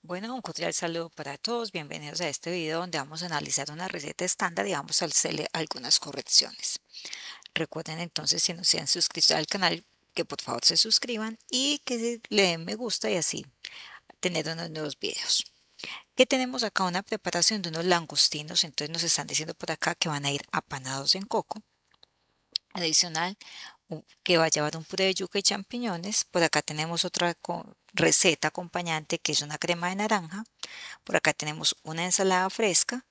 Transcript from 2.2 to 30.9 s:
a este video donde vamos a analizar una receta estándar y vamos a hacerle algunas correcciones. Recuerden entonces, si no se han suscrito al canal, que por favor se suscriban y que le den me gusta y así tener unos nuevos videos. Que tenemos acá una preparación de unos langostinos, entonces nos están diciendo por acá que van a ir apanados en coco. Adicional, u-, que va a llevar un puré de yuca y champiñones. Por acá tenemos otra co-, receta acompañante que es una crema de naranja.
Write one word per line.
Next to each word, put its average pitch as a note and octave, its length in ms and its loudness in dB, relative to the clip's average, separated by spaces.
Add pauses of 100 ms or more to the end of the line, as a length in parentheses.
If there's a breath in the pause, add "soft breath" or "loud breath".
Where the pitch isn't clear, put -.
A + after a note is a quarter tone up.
a D#3+ 80 -2
este D3+ 220 -6
video E3 280 -2
donde E3+ 180 -4
vamos D3+ 240 -6
a F3+ 40 -6
analizar C#3+ 440 -2
una F3 200 -6
receta E3+ 340 -6
estándar F3+ 420 0
y G3 60 -2
vamos C#3+ 300 0
a F3+ 40 0
hacerle - 460 2
algunas D3 480 0
correcciones. - 800 0 (760 loud breath)
Recuerden D#3+ 460 -6
entonces, E3 420 -2
si F3+ 120 2
no E3+ 100 -10
se - 160 2
han - 80 -4
suscrito - 480 4
al D#3 100 0
canal, E3+ 380 0 (300)
que E3 100 -2
por - 180 -8
favor A#2+ 220 -4
se A#2 140 4
suscriban A3 600 0 (120)
y C#4 300 0
que A#3 500 -4
le G#3 140 4
den E3 200 2
me G3 120 -6
gusta A3 360 -2
y G3 60 2
así - 280 0 (760 loud breath)
tener E3 260 0
unos E3 220 -8
nuevos D#3 280 -8
videos. - 460 -2 (720 loud breath)
Que C4 100 8
tenemos B3+ 380 0
acá G3 220 0
una F3+ 180 0
preparación F#3+ 580 0
de E3+ 60 -4
unos D#3+ 160 -4
langostinos, E3+ 800 2
entonces D3+ 300 -6
nos E3+ 100 -4
están D#3+ 240 2
diciendo D#3 260 -2
por - 160 -8
acá E3 260 0
que - 120 0
van C#3+ 160 -2
a C#3+ 80 0
ir C#3 120 -2 (100)
apanados C3+ 640 -2
en G3 100 -6
coco. - 360 -2 (1120)
Adicional, E3+ 680 0 (520 loud breath)
u-, D#3 140 -10 (200)
que F3 140 6
va D#3+ 80 6
a D#3+ 40 2
llevar D3+ 280 0
un D#3+ 80 -10
puré F#3+ 200 0
de F#3+ 80 4
yuca F#3+ 260 -2
y G3 40 -6
champiñones. G3+ 800 0
Por F3 200 2
acá D3+ 180 4
tenemos D#3+ 420 -2
otra F3 300 0
co-, - 420 -8 (180)
receta D#3+ 560 6
acompañante E3+ 680 -4
que - 140 -4
es C#3+ 100 2
una D3 160 -6
crema F3 320 0
de F#3+ 60 -4
naranja. G3+ 480 0 (600 loud breath)